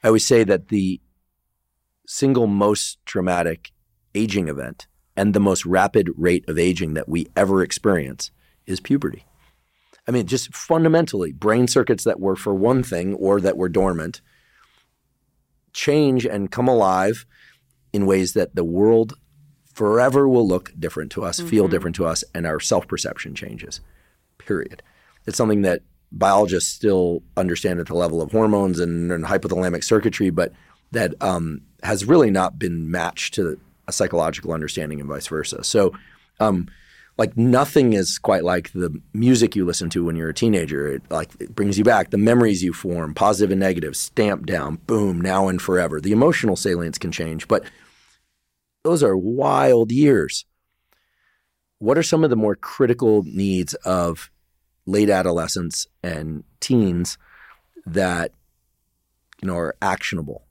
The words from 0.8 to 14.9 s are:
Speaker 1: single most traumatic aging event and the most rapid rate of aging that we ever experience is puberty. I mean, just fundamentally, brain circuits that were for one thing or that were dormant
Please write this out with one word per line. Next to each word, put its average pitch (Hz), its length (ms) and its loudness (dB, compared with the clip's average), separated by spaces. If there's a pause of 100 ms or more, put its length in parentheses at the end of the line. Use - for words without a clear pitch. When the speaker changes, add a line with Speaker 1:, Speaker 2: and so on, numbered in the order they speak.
Speaker 1:
single 135 420 2
most 101 580 0
traumatic 87 680 -4 (420)
aging 101 340 -2
event 69 380 -10 (300)
and 101 160 2
the 101 80 4
most 101 240 2
rapid 92 540 2
rate 87 300 2
of 80 100 -4
aging 87 360 0
that 76 140 -6
we 80 260 -4
ever 98 280 2
experience 76 680 -2 (360)
is 92 120 -6
puberty. - 460 -4 (840)
I - 40 -6
mean, 120 160 0
just - 280 -6
fundamentally, 160 800 0
brain 110 340 2
circuits 117 380 2
that 107 160 0
were 95 160 0
for 101 180 -2
one 120 280 2
thing 95 320 -4
or 98 260 2
that 92 160 0
were 90 140 -2
dormant 87 500 -2 (1500)